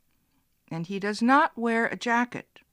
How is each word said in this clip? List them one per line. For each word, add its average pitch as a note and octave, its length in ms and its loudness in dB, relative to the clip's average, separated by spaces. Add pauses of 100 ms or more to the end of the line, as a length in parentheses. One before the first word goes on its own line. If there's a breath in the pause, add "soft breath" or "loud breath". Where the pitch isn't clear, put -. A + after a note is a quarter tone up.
(680)
and E3 180 -6
he G3 100 -6
does G3+ 240 -4
not C#4 360 4
wear A#3 300 0
a - 100 -6
jacket." - 640 -4 (120)